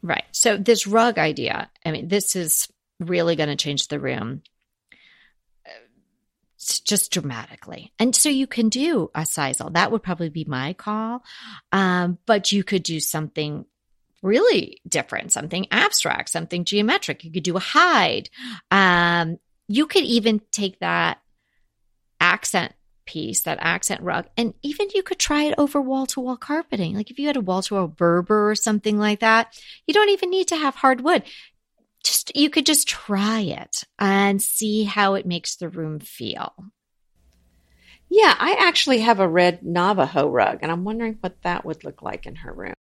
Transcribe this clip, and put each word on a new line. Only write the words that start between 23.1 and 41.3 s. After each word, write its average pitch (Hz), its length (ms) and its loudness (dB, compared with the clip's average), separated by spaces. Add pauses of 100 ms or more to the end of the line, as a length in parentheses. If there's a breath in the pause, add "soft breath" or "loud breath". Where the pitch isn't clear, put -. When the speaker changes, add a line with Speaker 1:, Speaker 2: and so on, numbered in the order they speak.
Speaker 1:
that 160 180 -4
accent 175 400 -2
rug. 175 260 -4 (100)
And 233 260 -2
even 302 320 -4
you 381 80 2
could 370 160 -6
try 294 240 0
it 302 160 0
over 285 220 2
wall-to-wall 262 560 -4
carpeting. 226 580 -4
Like, 208 160 -6
if 247 80 -16
you 285 80 -4
had 285 100 0
a 254 40 -2
wall-to-wall 185 480 -2
Berber 175 600 2
or 214 40 0
something 214 440 0
like 208 220 0
that, 226 380 2 (280 loud breath)
you 311 60 -2
don't 415 180 6
even 392 200 0
need 370 180 0
to 339 80 -2
have 294 200 -2
hardwood. 262 480 4 (800 loud breath)
Just, - 320 0
you 285 120 6
could 294 180 0
just 302 220 4
try 208 520 -2
it - 440 -6 (140)
and 196 420 4
see 214 440 0
how 202 300 2
it 190 120 -2
makes 175 300 -6
the 170 120 -10
room 156 320 -8
feel. - 540 -10 (1500 soft breath)
Speaker 2:
Yeah, 381 300 6
I - 220 2
actually 294 400 4
have 226 200 4
a 185 80 4
red 175 360 4
Navajo 175 640 2
rug, - 340 2
and 156 80 -4
I'm 170 140 -4
wondering 220 360 -4
what 185 220 -8